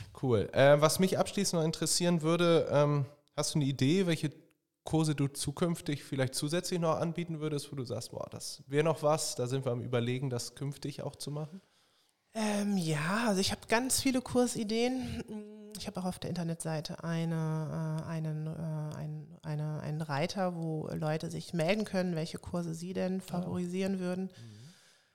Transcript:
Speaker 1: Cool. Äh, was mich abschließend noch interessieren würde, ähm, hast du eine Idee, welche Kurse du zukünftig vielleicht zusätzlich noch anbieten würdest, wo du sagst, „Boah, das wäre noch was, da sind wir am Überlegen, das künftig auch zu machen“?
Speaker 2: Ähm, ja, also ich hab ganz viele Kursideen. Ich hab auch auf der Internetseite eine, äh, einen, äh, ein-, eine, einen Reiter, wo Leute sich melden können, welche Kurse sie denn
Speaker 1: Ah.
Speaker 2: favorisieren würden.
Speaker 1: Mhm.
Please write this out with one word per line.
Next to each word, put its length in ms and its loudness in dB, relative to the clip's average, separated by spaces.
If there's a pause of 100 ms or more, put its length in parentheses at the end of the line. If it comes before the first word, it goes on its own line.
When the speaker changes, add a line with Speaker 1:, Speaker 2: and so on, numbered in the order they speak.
(220)
Speaker 1:
Cool. 320 4
Äh, 260 10
was 200 6
mich 200 4
abschließend 400 0
noch 60 4
interessieren 560 2
würde, 500 4
ähm, 340 4 (300)
hast 200 -2
du 40 2
eine 60 2
Idee, 420 4
welche 240 0 (540)
Kurse 300 2
du 120 2
zukünftig 760 -2
vielleicht 320 0
zusätzlich 440 -2
noch 160 2
anbieten 460 -2
würdest, 300 -4
wo 40 -10
du 80 -4
sagst, 280 -6
„Boah, 200 -8
das 360 -12
wäre 180 2
noch 180 2
was, 320 2
da 120 -2
sind 180 -2
wir 80 0
am 80 -4
Überlegen, 480 0
das 260 -6
künftig 480 -8
auch 140 -8
zu 120 -8
machen“? 320 -8 (720)
Speaker 2:
Ähm, 420 0
ja, 500 0
also 140 4
ich 100 2
hab 180 -6
ganz 320 2
viele 200 2
Kursideen. 1040 0 (540)
Ich 100 -10
hab 100 -8
auch 80 -2
auf 140 -2
der 120 -6
Internetseite 720 -4
eine, 1000 -2
äh, 60 -8
einen, 380 -4
äh, 500 -4
ein-, 460 -8
eine, 380 -2
einen 200 -4
Reiter, 540 0
wo 380 -4
Leute 380 -2
sich 220 -8
melden 320 2
können, 300 0
welche 240 -4
Kurse 340 -6
sie 200 -8
denn 280 -2
Speaker 1:
Ah. 20 -10 (160)
Speaker 2:
favorisieren 600 -2
würden. 260 -2
Speaker 1:
Mhm. 440 -14 (460)